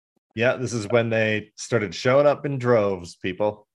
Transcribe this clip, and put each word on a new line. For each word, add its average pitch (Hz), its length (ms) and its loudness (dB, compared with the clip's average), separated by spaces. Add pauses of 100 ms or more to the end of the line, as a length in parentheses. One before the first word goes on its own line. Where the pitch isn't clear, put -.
(360)
Yeah, 117 200 2
this 113 180 -4
is 107 140 -4
when 117 220 2
they 110 460 0
started 107 380 -4
showing 135 340 2
up 143 180 0
in 139 140 -4
droves, 101 560 0
people. 104 600 -4